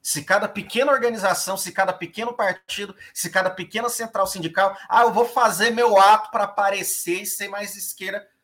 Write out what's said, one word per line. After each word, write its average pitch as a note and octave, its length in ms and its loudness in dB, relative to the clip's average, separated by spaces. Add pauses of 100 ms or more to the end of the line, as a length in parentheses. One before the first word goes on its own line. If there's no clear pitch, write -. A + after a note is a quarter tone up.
Se - 220 -6
cada G#3 240 2
pequena B3 440 0
organização, A3 640 0
se F#3 160 -8
cada F#3+ 200 0
pequeno G#3 400 -8
partido, G3 640 -4 (200)
se F#3 160 -8
cada F#3 200 0
pequena G#3 380 -6
central A3+ 380 -2
sindical, F#3+ 500 -2 (120)
"Ah, G#3+ 140 6
eu A#3 100 4
vou A3 120 2
fazer A3+ 460 2
meu A#3 260 4
ato G#3 340 6
pra G#3 140 -2
aparecer G3 760 -2
e G#3 40 -10
ser G3+ 220 -8
mais G3+ 280 -10
isqueira" G3 480 -10 (200)